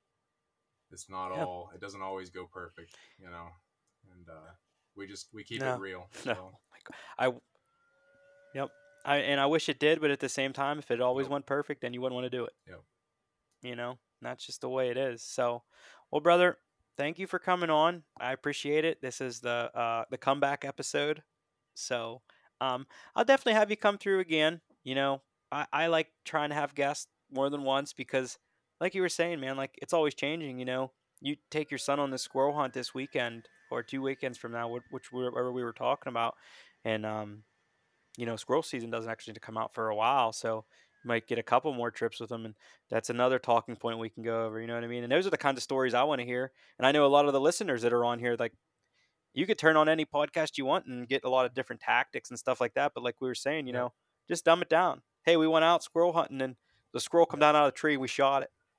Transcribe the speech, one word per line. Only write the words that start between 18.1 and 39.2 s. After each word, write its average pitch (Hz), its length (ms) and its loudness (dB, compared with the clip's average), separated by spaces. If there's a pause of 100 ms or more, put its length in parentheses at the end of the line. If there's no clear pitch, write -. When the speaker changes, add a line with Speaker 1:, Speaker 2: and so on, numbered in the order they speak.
Speaker 2:
I 123 140 -4
appreciate 143 520 -2
it. 160 180 -2
This 127 180 -8
is 123 200 -6
the, 120 360 -4
uh, 117 340 -2
the 131 80 -8
comeback 139 460 0
episode. 147 580 -4 (520)
So, 120 480 -8 (380)
um, 131 260 -2 (300)
I'll 226 80 4
definitely 254 300 4
have 214 160 4
you 214 60 -2
come 202 220 2
through 196 220 0
again. 160 400 2 (240)
You 131 100 -6
know, 139 280 0 (300)
I, 143 200 -4
I 156 160 0
like 160 240 0 (120)
trying 147 260 -2
to 147 40 -6
have 143 200 -4
guests 143 340 -2 (220)
more 135 200 0
than 143 120 -4
once 139 300 0
because, 131 460 -4 (420)
like 185 140 -2
you 190 80 0
were 180 60 2
saying, 170 320 -2
man, 135 160 -6
like, 135 260 -6
it's - 100 -10
always 156 220 4
changing, 143 440 -6
you 127 60 -8
know? 131 280 -4 (280)
You 143 160 -6 (140)
take 151 200 -4
your 143 80 -6
son 143 220 0
on 139 100 -2
the 131 80 -4
squirrel 139 360 0
hunt 139 200 -2
this 127 200 -8
weekend 123 540 -6 (220)
or 123 120 -4
two 135 200 -8
weekends 135 360 -6
from 117 140 -12
now, 117 220 -4
wh-, 123 180 -14
which 131 200 -14
we, 127 120 -4
whatever 123 280 -2
we 123 120 -4
were 117 80 -6
talking 127 380 -4
about, 117 260 -2 (480)
and, 110 200 -2
um, 107 380 -8 (760)
you 120 100 -8
know, 113 100 -4
squirrel 139 260 0
season 117 280 -8
doesn't 113 200 -6
actually 113 300 -12